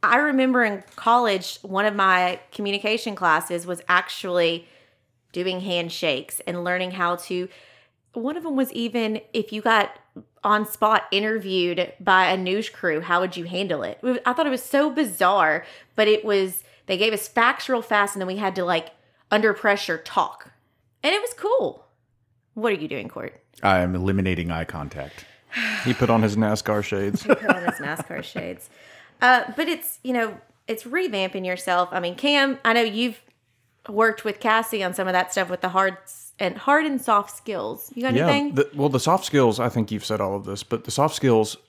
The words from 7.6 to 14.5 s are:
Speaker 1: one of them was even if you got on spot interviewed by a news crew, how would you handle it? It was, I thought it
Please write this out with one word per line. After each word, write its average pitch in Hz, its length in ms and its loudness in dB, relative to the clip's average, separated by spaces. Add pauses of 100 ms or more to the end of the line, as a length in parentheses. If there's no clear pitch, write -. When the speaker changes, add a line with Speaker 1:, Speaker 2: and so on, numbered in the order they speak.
Speaker 1:
one 269 240 -6
of 320 60 -12
them 302 120 -4
was 262 160 0
even 226 480 -4 (140)
if 214 180 -2
you 214 80 -8
got 214 300 2 (520)
on 214 240 2
spot 214 360 2 (100)
interviewed 185 880 -2
by 185 300 6
a 190 60 2
news 190 340 -2
crew, 165 320 -2
how 175 180 2
would 185 160 -4
you 175 80 -8
handle 175 380 -4
it? - 200 -8
It - 40 -4
was, 254 180 0
I 247 80 0
thought 311 140 0
it 285 40 0